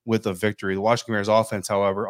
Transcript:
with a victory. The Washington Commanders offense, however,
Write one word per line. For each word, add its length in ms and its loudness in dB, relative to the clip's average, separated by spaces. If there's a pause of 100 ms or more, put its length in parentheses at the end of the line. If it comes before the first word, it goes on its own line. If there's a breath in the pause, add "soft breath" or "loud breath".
with 220 0
a 60 0
victory. 420 -2
The 60 -2
Washington 260 0
Commanders 200 -2
offense, 400 2
however, 420 0